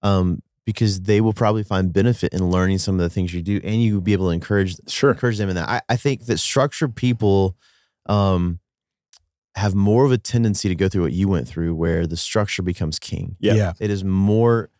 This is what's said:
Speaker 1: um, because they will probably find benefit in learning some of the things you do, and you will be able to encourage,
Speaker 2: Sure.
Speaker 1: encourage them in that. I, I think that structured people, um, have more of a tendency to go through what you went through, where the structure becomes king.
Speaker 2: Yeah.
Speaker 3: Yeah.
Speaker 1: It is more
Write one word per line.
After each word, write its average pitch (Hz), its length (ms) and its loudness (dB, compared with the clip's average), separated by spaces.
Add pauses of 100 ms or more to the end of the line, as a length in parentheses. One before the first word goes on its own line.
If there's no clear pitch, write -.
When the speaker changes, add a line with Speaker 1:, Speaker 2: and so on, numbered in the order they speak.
Speaker 1:
um, 92 400 2 (240)
because 104 360 0
they 104 180 4
will 110 140 2
probably 107 280 0
find 95 300 0
benefit 113 400 2
in 90 180 0
learning 92 280 2
some 95 160 -2
of 92 60 0
the 85 100 0
things 90 240 -4
you 87 80 -6
do, 98 200 -4
and 110 200 0
you 107 120 2
will 101 60 0
be 101 140 2
able 92 140 2
to 85 40 2
encourage, 92 440 0 (120)
Speaker 2:
Sure. - 220 2
Speaker 1:
encourage 120 280 0
them 101 120 -2
in 90 60 -2
that. 85 120 -4
I, 123 120 -2 (100)
I 123 60 2
think 131 300 -4
that 110 120 0
structured 139 560 -2
people, 98 640 2 (500)
um, 92 540 0 (960)
have 98 180 -2
more 104 300 4
of 139 60 2
a 127 80 2
tendency 107 500 0
to 90 60 0
go 95 140 0
through 92 140 0
what 76 100 -2
you 98 160 0
went 82 180 0
through, 82 280 -4
where 82 320 0
the 80 100 -6
structure - 460 -4
becomes 87 360 -4
king. - 400 -10
Speaker 2:
Yeah. 101 160 2
Speaker 3:
Yeah. 101 240 2
Speaker 1:
It 107 120 -4
is 101 120 -4
more 104 760 2